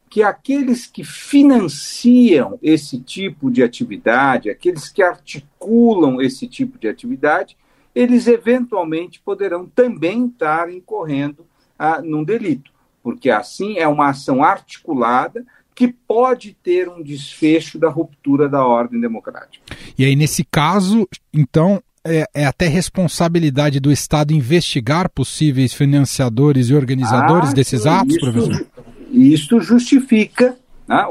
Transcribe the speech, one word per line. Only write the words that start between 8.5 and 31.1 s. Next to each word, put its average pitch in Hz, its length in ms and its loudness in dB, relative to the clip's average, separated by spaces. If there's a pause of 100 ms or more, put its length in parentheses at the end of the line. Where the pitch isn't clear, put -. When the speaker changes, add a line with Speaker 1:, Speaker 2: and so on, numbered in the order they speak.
Speaker 1:
poderão 185 440 -6
também 226 600 -2
estar 165 440 -4
incorrendo, 156 760 -8 (340)
ah, 156 220 -2
num 151 240 -6
delito, 196 460 -4 (300)
porque 120 280 -4
assim 190 480 -4
é 165 100 0
uma 147 220 0
ação 135 340 -2
articulada 156 1000 -2 (280)
que 247 140 0
pode 240 720 -2
ter 180 280 -2
um 175 120 -16
desfecho 156 800 -4
da 123 100 0
ruptura 143 600 -2
da 135 180 0
ordem 120 320 0
democrática. - 640 -10 (340)
Speaker 2:
E 131 60 0
aí, 139 140 2
nesse 151 260 0
caso, 185 640 0 (260)
então, 175 480 0 (240)
é, 160 280 -2
é 143 120 -2
até 165 220 -2
responsabilidade 156 1120 0
do 143 140 2
Estado 151 400 0
investigar 151 760 0
possíveis 135 640 0
financiadores 135 960 2
e 139 60 4
organizadores 135 760 2
Speaker 1:
Ah, - 20 -4
Speaker 2:
desses 127 300 0
Speaker 1:
sim, 151 60 2
Speaker 2:
atos, 254 260 2
Speaker 1:
isso 339 40 -2
Speaker 2:
professor? 123 340 0
Speaker 1:
ju-, - 140 -6 (440)
isto 151 480 4
justifica, 240 960 2 (300)
né, 170 240 0